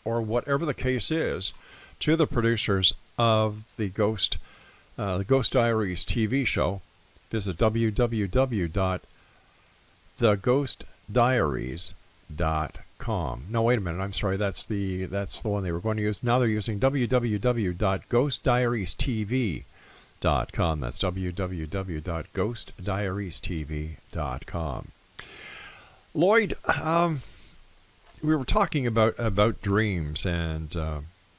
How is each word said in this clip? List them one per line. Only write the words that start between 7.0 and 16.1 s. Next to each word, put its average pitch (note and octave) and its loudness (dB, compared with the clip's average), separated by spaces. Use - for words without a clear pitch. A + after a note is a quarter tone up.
visit G2 -2
W A2+ 2
W A2+ 2
W A2+ 0
dot F#2 0
the A2 4
ghost B2+ 0
diaries F2 2
dot D#2+ 0
com. D2+ -2
No, A2+ 0
wait A#2+ 4
a - -2
minute. F2+ -4
I'm G2 -4
sorry. G2 0
That's G2 -2
the, F#2+ -2
that's G2 -4
the - -4
one G2+ 0
they F2+ -2
were E2+ -2
going A2 -2
to G#2+ -2
use. G#2+ 0